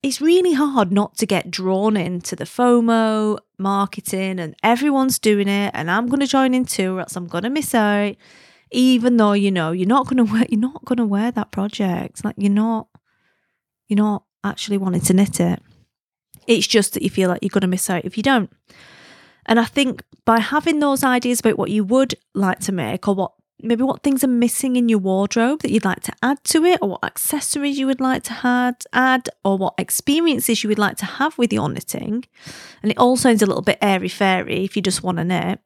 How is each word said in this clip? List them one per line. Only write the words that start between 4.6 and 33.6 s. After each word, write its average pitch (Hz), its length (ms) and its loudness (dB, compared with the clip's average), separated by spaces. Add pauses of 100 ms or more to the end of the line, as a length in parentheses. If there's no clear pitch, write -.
everyone's 262 560 2
doing 202 280 2
it 202 260 0
and 160 160 -6
I'm 226 180 0
gonna 277 200 0
join 262 260 2
in 254 120 0
too 185 320 -2
or 180 40 -6
else - 140 -12
I'm 180 120 -8
gonna 185 220 -4
miss 285 240 -4
out, 208 420 2 (560)
even 247 460 4
though, 208 160 4
you 202 180 2
know, 165 200 0
you're 180 160 0
not 262 200 2
gonna 254 180 4
wear, 220 240 2
you're 214 100 0
not 262 260 -4
gonna 240 200 0
wear 208 260 0
that 214 200 -6
project. 190 760 -4
Like, 214 120 -4
you're 202 140 2
not, 220 360 0 (1000)
you're 202 100 0
not 208 260 2 (200)
actually 202 340 -4
wanting 185 240 0
to - 120 2
knit 196 260 2
it. 175 220 0 (840)
It's - 200 2
just - 260 2
that - 100 -4
you 220 60 0
feel 185 200 0
like 180 120 -2
you're 196 80 -2
gonna 196 180 0
miss 185 220 -2
out 175 160 -4
if 185 120 -8
you 214 60 -4
don't. 269 280 2 (960)
And 226 140 4
I 233 60 2
think 254 380 -2 (220)
by 226 140 4
having 302 400 0
those 277 240 0
ideas 247 360 0
about - 180 2
what - 140 -4
you 208 140 0
would 262 300 2 (200)
like 190 260 0
to 196 100 -4
make 170 360 -4
or 196 80 0
what 190 160 -4 (300)
maybe 233 220 0
what 269 200 -2
things 269 200 2
are 269 40 2
missing 247 480 0
in 240 140 2
your 220 100 4
wardrobe 202 640 0
that - 100 -4
you'd 214 140 0
like 185 160 -2
to - 200 -8
add 269 240 -2
to 320 200 2
it, 349 160 4
or 202 80 -2
what - 140 -6
accessories 285 760 -4
you 269 100 0
would 269 140 -2
like 262 220 -2
to 233 100 -10
had, 247 500 -2 (100)
add, 254 360 0 (140)
or 196 140 0
what 190 200 -2
experiences 285 840 0
you 214 60 -4
would 208 100 0
like 202 180 -2
to - 80 -6
have 302 320 -4
with 240 140 2
your 151 180 -2
knitting. - 560 -8 (560)
And 214 100 -2
it - 60 -2
all 247 200 4
sounds 233 240 4
a 208 40 4
little - 160 -2